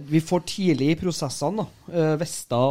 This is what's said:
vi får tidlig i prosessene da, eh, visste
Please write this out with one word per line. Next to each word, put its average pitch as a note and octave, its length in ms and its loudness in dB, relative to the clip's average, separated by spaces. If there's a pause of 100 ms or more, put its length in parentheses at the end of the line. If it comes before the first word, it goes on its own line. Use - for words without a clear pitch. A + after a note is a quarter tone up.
vi D3 160 2
får E3 320 0
tidlig D3+ 400 2
i E3 80 2
prosessene E3 640 -2
da, - 320 -12
eh, D#3 240 2
visste D#3 400 -4 (120)